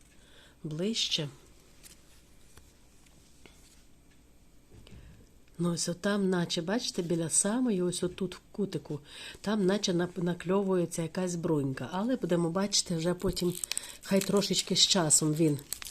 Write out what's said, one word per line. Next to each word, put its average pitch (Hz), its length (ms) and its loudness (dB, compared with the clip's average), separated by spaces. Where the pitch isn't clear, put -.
ближче. 165 640 -2
Ну, 170 160 0
ось 165 160 -2
отам, 196 400 0
наче, 175 320 0
бачите, 196 400 -2
біля 165 280 0
самої, 214 520 2
ось 175 220 0
отут 180 320 -4
в - 40 -18
кутику, 156 480 -4
там 208 240 0
наче 202 280 2
нап-, 175 300 0
накльовується 175 800 0
якась 180 340 -2
брунька. 143 560 0
Але 214 240 0
будемо 170 340 2
бачити 190 460 0
вже 165 180 0
потім, 180 400 -2
хай 196 180 4
трошечки 190 560 0
з - 120 6
часом 156 460 4
він 151 260 4